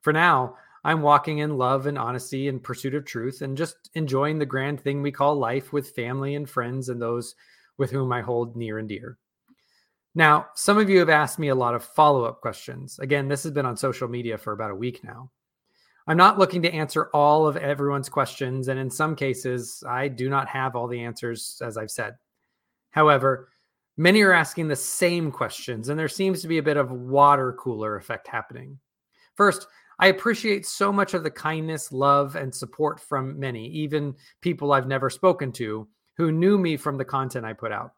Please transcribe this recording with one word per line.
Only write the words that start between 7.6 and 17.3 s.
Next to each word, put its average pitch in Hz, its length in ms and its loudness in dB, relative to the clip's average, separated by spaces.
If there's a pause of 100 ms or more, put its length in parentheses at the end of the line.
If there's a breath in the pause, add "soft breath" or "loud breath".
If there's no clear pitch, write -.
with 131 140 -2
whom 131 220 -2
I 120 80 -2
hold 117 340 -4
near 110 220 -6
and 110 100 -8
dear. 107 300 -10 (1000)
Now, 151 400 6
some 202 220 4
of 208 120 4
you 190 100 8
have 165 100 4
asked 151 300 4
me 151 100 0
a 135 60 2
lot 120 200 0
of 117 80 -4
follow-up 135 560 4
questions. 127 600 -10
Again, 139 280 0
this 139 160 -4
has 160 80 -6
been 139 140 -2
on 120 100 -4
social 131 320 -4
media 117 300 -6
for 107 160 -8
about 104 180 -6
a 98 40 -8
week 120 280 -8
now. 117 260 -18 (800)
I'm 156 80 2
not 190 240 8
looking 180 220 4
to 170 120 2
answer 156 400 -2
all 147 320 6